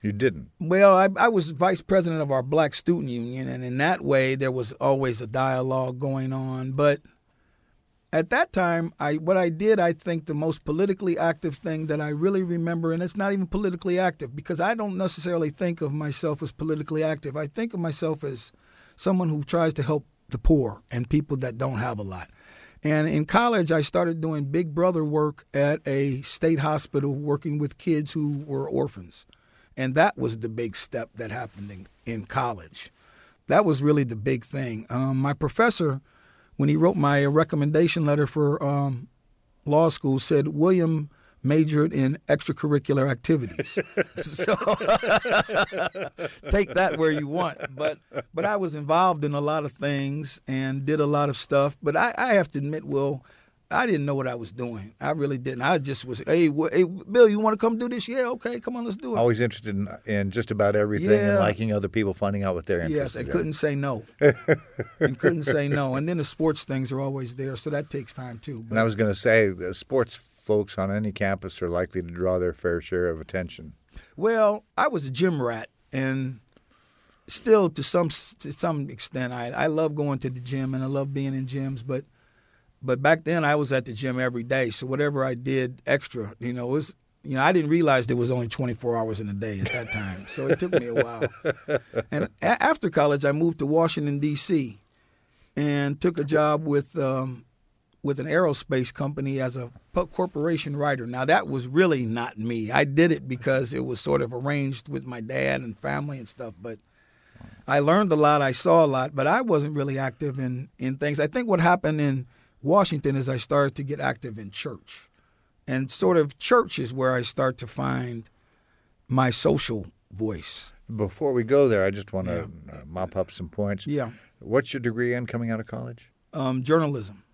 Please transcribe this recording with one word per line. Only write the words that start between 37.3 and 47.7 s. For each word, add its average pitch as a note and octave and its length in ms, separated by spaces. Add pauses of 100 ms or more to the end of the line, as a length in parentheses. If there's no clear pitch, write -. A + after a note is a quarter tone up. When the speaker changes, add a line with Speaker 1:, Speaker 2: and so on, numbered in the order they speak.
Speaker 2:
letter D3 220
for, D3 360
um, C#3 460 (560)
law D#3 240
school, C3+ 300
said D3 300
William D#3+ 600 (340)
majored D3+ 500
in C3+ 260 (100)
extracurricular C#3 840
activities. B2+ 720
<laughs> - 380
So D#3+ 320
<laughs> F#3+ 2000
take F#3+ 240
that F3+ 240
where D#3+ 120
you D3+ 160
want. D3 480